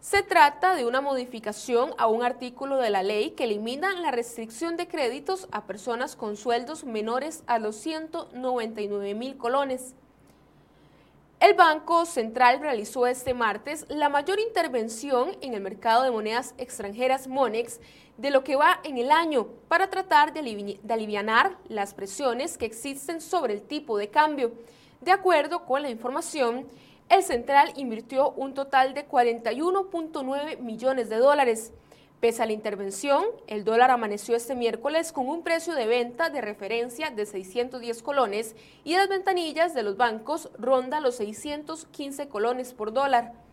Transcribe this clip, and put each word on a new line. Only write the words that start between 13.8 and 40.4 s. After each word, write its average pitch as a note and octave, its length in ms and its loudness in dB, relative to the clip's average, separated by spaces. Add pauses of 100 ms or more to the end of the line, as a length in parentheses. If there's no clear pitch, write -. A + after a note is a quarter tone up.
la D4 200 0
mayor C#4+ 300 0
intervención C#4 1000 -2
en C4 140 -8
el G3 80 -6
mercado A3+ 420 2
de C4 80 2
monedas A3+ 460 -4
extranjeras B3+ 680 -2
MONEX A#3+ 540 -2 (380)
de C4+ 120 -2
lo C4+ 140 6
que C#4+ 100 -2
va E4 300 4
en D4 140 -6
el B3 120 2
año D4+ 380 4 (180)
para F4+ 240 2
tratar E4 420 4
de D4+ 80 -6
alivi-, G#3 420 -6
de A3 120 -2
alivianar G#3+ 640 2 (120)
las G3+ 260 -4
presiones A#3+ 640 -4
que A#3+ 80 -4
existen C#4 540 -8
sobre D4 340 0
el G3+ 80 -8
tipo D4 360 -4
de G#3 120 -4
cambio. D4 420 2 (480)
De E4+ 100 0
acuerdo F4 540 2
con C4+ 180 0
la C#4+ 80 -4
información, B3+ 800 -4 (400)
el F#4 160 6
Central C#4 500 2
invirtió C4 580 -2
un C4+ 220 -8
total C4+ 400 2
de C#4+ 120 -8
cuarenta A#3 440 2
y B3 120 -4
uno F#4 240 0
punto D#4+ 360 -6
nueve C#4+ 360 -4
millones B3 500 -2
de G#3+ 80 -2
dólares. B3+ 560 4 (480)
Pese A3+ 220 2
a A3+ 40 0
la A3 60 -2
intervención, G#3+ 720 0 (240)
el G#3 160 -6
dólar A3+ 260 6
amaneció A3+ 460 0
este A#3 180 -4
miércoles B3+ 560 0
con B3+ 180 -2
un E4 140 -4
precio E4 320 -2
de B3 120 0
venta A#3+ 440 0
de C#4 120 -6
referencia A#3 680 -4
de G#3 160 -4
seiscientos A#3 540 -6
diez A#3 220 -8
colones A3+ 520 0 (300)
y D4+ 100 0
las F#4+ 140 4
ventanillas F4+ 640 0
de B3 80 -2
los G3+ 140 -2
bancos A#3 640 -2